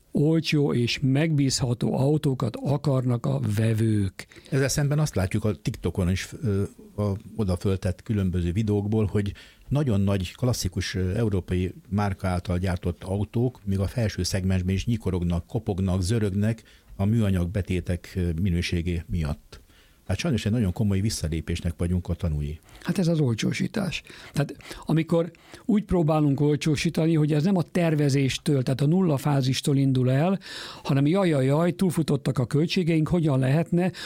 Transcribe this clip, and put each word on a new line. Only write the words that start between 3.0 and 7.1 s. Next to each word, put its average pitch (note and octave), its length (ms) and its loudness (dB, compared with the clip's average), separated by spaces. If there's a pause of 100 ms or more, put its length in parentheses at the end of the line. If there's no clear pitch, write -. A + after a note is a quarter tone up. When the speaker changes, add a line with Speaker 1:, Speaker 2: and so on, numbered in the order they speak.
Speaker 1:
a C#3 140 0 (160)
vevők. A2 720 0 (220)
Speaker 2:
Ezzel C3+ 180 0
szemben D3 320 0
azt D3+ 160 0
látjuk G2+ 280 0
a G#2 120 0
TikTokon F#2 540 -2
is, - 320 -2
ö, G2+ 220 0 (340)
a G2+ 200 0 (180)